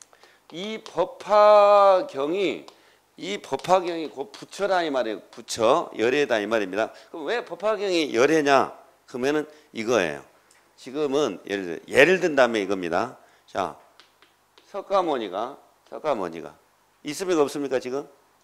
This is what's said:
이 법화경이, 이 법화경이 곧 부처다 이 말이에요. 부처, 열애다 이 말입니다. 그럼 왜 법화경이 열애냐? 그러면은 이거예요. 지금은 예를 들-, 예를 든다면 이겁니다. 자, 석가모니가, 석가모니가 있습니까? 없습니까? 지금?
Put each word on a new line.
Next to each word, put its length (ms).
이 340
법화경이, 1800
이 200
법화경이 720
곧 220
부처다 500
이 80
말이에요. 300
부처, 640
열애다 440
이 60
말입니다. 460
그럼 160
왜 180
법화경이 720
열애냐? 640
그러면은 400
이거예요. 520
지금은 720
예를 160
들-, 240
예를 320
든다면 420
이겁니다. 560
자, 300
석가모니가, 920
석가모니가 640
있습니까? 380
없습니까? 380
지금? 280